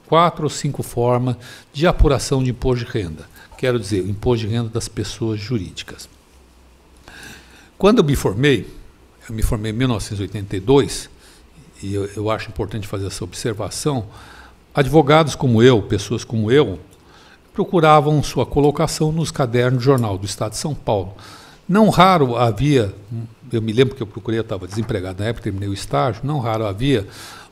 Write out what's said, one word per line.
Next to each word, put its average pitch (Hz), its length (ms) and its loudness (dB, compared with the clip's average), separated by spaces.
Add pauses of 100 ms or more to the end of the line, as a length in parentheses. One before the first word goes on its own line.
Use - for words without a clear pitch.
quatro 160 360 2
ou 151 60 0
cinco - 340 -6
formas 123 540 0 (340)
de 151 160 0
apuração 139 560 2
de 127 60 0
imposto 123 340 -2
de - 80 -12
renda. 85 380 -6 (280)
Quero 123 220 0
dizer, 98 220 -2
o 92 80 -4
imposto 110 360 0
de 104 80 -2
renda 117 140 -2
das 113 220 -6
pessoas 110 500 -6
jurídicas. 101 680 -8 (1700)
Quando 214 220 4
eu 185 40 6
me 143 140 0
formei, 117 500 0 (600)
eu 117 40 -10
me 110 80 -6
formei 110 300 -2
em 104 40 -6
mil 131 120 0
novecentos 104 320 -4
e 101 40 -4
oitenta 101 340 -6
e - 20 -4
dois, 120 500 2 (720)
e 98 120 -8
eu, 98 200 -4
eu 107 160 -4
acho 110 200 -4
importante 107 360 -6
fazer 98 220 -6
essa - 160 -10
observação, 107 840 -6 (720)
advogados 147 580 4
como 117 300 4
eu, 123 180 8
pessoas 104 440 -4
como 110 260 -2
eu, 120 260 2 (760)
procuravam 151 680 4
sua 123 220 -2
colocação 147 680 0
nos 160 180 -2
cadernos 123 500 0
do 117 40 -6
Jornal 117 340 2
do 98 80 -8
Estado 107 260 -6
de - 60 -12
São 151 160 -6
Paulo. 101 420 -2 (520)
Não 202 220 6
raro 160 480 4
havia, 120 560 2 (580)
eu 113 100 -2
me 110 120 -2
lembro 131 200 4
que - 80 -10
eu 104 60 -8
procurei, 113 320 -6
eu 107 40 0
tava 92 240 -8
desempregado 95 540 -6
na 107 80 -2
época, - 140 -6
terminei 101 240 -6
o 98 60 -4
estágio, 131 500 -4
não 143 160 -4
raro 110 260 -2
havia 104 420 0 (440)